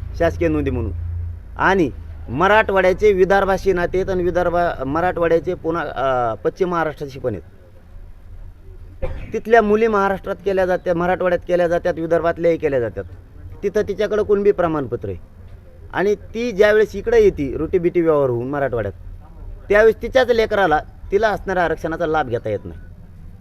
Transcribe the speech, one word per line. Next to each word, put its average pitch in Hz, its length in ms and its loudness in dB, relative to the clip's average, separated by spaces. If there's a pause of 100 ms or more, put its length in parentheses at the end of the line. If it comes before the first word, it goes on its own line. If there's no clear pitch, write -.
(180)
शासकीय 170 300 0
नोंदी 151 220 0
म्हणून, 120 220 -4 (680)
आणि 165 340 2 (380)
मराठवाड्याचे 190 840 4
विदर्भाशी 190 600 2
नाते 175 240 -2
आहेत 185 120 -2
आणि 185 140 -2
विदर्भा-, 175 600 0
मराठवाड्याचे 165 720 0
पुन्हा, 165 300 -4
अ, 123 520 -2
पश्चिम 170 340 -2
महाराष्ट्राशी 151 500 -4
पण 123 160 -4
आहेत. 85 80 -10 (1900)
तिथल्या 220 280 4
मुली 214 260 4
महाराष्ट्रात 196 480 0 (100)
केल्या 190 200 0
जात्या, 180 300 0
मराठवाड्यात 175 520 0
केल्या 175 200 2
जात्यात, 170 260 0
विदर्भातल्याही 165 640 0
केल्या 139 220 0
जात्यात. 98 260 -4 (580)
तिथं 202 180 0
तिच्याकडं 202 420 -2
कुणबी 202 280 4
प्रमाणपत्र 147 580 -2
आहे, 87 80 -8 (760)
आणि 202 220 0
ती 233 360 -6
ज्यावेळेस 208 440 4
इकडे 220 260 2
येते 147 360 2
रोटीबिटी 170 440 0
व्यवहार 147 280 4
होऊन 123 200 -2
मराठवाड्यात, 120 440 -2 (760)
त्यावेळेस 214 320 6
तिच्याच 233 280 2
लेकराला, 208 520 2 (300)
तिला 202 180 4
असणाऱ्या 180 360 0
आरक्षणाचा 160 420 -2
लाभ 156 200 0
घेता 113 220 -4
येत 101 160 -2
नाही. 85 140 -14 (600)